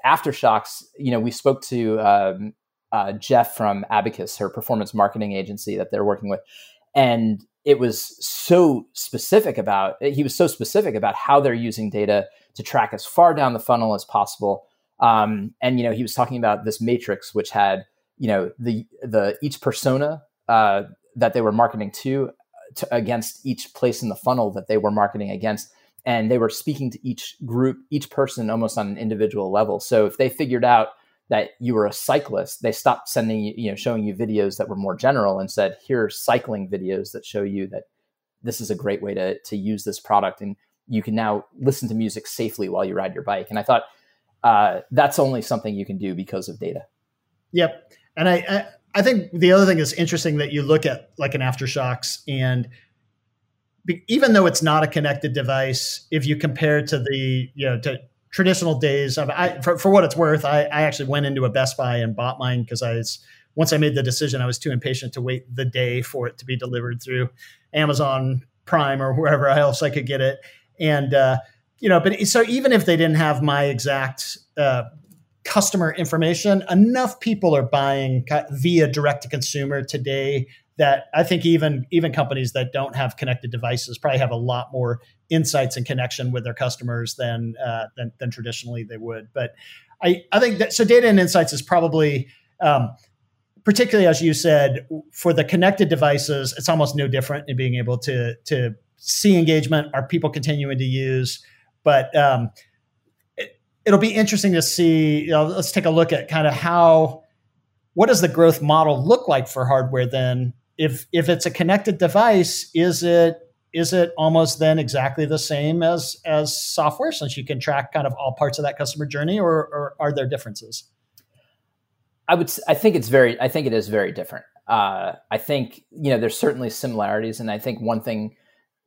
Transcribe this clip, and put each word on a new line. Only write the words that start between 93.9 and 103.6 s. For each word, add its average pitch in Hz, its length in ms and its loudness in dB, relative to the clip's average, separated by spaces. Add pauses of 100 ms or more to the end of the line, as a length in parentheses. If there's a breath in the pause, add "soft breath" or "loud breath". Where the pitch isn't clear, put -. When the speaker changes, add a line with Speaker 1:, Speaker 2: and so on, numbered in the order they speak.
Speaker 2:
as 160 140 4
you 165 120 2
said, 143 540 2 (240)
for 170 220 0
the 151 100 2
connected 190 460 2
devices, 143 680 0
it's 131 120 -4
almost 147 260 2
no 143 120 0
different 139 400 -4
in 131 100 -6
being 127 180 -2
able 123 240 -2
to, 120 360 -4 (100)
to 123 300 -2 (220)
see - 400 4
engagement. 156 560 2
Are 135 140 -4
people 165 220 0
continuing 143 480 -4
to 131 60 -2
use? 131 600 -2 (400 soft breath)
But, 139 320 4
um, 131 340 4 (880 soft breath)
it, - 220 -12 (260)